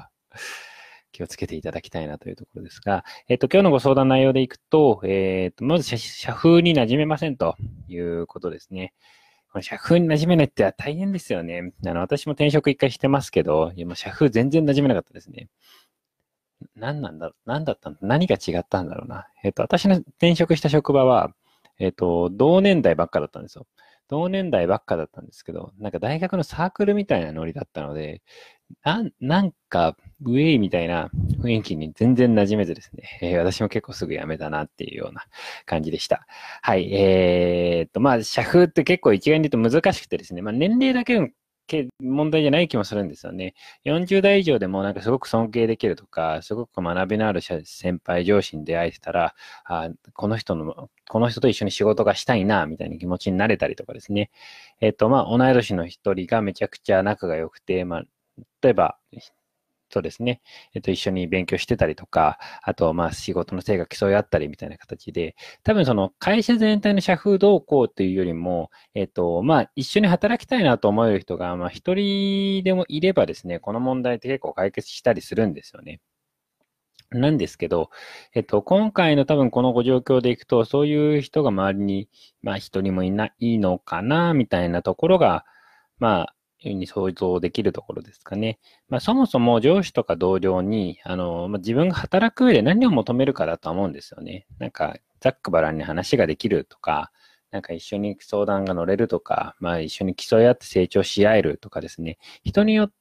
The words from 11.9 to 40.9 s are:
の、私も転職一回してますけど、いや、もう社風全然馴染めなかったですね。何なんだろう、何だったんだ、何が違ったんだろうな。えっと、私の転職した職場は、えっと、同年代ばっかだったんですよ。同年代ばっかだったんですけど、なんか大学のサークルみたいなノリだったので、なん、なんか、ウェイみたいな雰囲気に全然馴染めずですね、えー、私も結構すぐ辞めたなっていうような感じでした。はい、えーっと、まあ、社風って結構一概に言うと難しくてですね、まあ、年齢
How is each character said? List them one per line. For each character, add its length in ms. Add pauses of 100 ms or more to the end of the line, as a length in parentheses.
の、 60
私 280
も 60
転 180
職 180
一 80
回 120
し 80
て 120
ま 120
す 100
け 120
ど、 320
い 60
や、 40
も 80
う 40
社 120
風 200
全 200
然 140
馴 120
染 80
め 60
な 60
か 60
っ 20
た 100
で 60
す 100
ね。 200 (1300)
何 260
な 80
ん 100
だ 80
ろ 40
う、 40 (100)
何 200
だ 80
っ 60
た 100
ん 40
だ、 80
何 260
が 100
違 220
っ 80
た 140
ん 60
だ 80
ろ 100
う 40
な。 180 (160)
え 60
っ 20
と、 100
私 280
の 80
転 380
職 200
し 60
た 80
職 240
場 100
は、 300 (460)
え 100
っ 20
と、 400
同 300
年 200
代 140
ば 100
っ 40
か 100
だ 60
っ 40
た 100
ん 40
で 60
す 80
よ。 100 (440)
同 160
年 240
代 160
ば 80
っ 100
か 120
だ 60
っ 60
た 120
ん 40
で 60
す 120
け 100
ど、 260
な 80
ん 40
か 80
大 200
学 160
の 80
サ 220
ー 40
ク 160
ル 100
み 100
た 120
い 60
な 80
ノ 140
リ 80
だ 120
っ 60
た 100
の 120
で、 280 (600)
な 180
ん、 100 (100)
な 220
ん 100 (160)
か、 260 (280)
ウ 100
ェ 220
イ 40
み 100
た 120
い 80
な 200 (320)
雰 180
囲 40
気 140
に 160
全 220
然 200
馴 100
染 120
め 80
ず 80
で 80
す 120
ね、 280
え 140
ー、 20
私 240
も 80
結 180
構 60
す 120
ぐ 80
辞 120
め 120
た 120
な 140
っ 40
て 160
い 120
う 20
よ 140
う 20
な 120 (400)
感 160
じ 100
で 80
し 100
た。 180 (340)
は 140
い、 180
え 920
ー 20
っ 40
と、 100
ま 120
あ、 100
社 200
風 220
っ 20
て 160
結 180
構 120
一 160
概 100
に 100
言 120
う 20
と 80
難 220
し 80
く 60
て 100
で 80
す 80
ね、 80
ま 80
あ、 40
年 180
齢 220